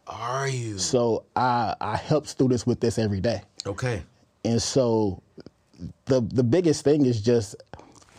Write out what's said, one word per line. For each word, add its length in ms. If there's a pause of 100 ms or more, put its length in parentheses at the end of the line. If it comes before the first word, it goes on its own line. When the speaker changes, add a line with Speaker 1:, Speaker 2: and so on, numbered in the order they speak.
Speaker 1:
Are 400
you? 320
Speaker 2:
So 460 (100)
I, 440
I 180
help 300
students 380
with 140
this 180
every 240
day. 200 (260)
Speaker 1:
Okay. 340 (440)
Speaker 2:
And 160
so 640 (800)
the, 140
the 240
biggest 400
thing 220
is 160
just 340 (640)